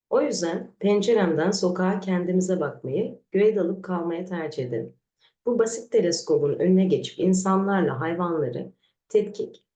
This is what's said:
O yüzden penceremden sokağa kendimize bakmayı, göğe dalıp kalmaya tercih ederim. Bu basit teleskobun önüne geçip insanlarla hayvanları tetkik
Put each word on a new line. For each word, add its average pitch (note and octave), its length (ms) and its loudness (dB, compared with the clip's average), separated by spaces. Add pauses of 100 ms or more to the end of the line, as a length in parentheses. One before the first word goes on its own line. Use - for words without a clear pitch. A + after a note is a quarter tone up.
(100)
O C4 100 2
yüzden F#3 580 -4
penceremden G3 720 2
sokağa F#3+ 500 0
kendimize F3+ 600 0
bakmayı, C#3+ 580 -4 (140)
göğe G3+ 240 4
dalıp F#3 280 -2
kalmaya E3+ 400 -4
tercih D#3 400 -6
ederim. A#2+ 320 -8 (500)
Bu A#3+ 120 0
basit - 340 -2
teleskobun E3 680 2
önüne F#3 260 6
geçip C3+ 340 -2
insanlarla F#3 840 2
hayvanları E3+ 720 -4 (360)
tetkik - 560 -2 (120)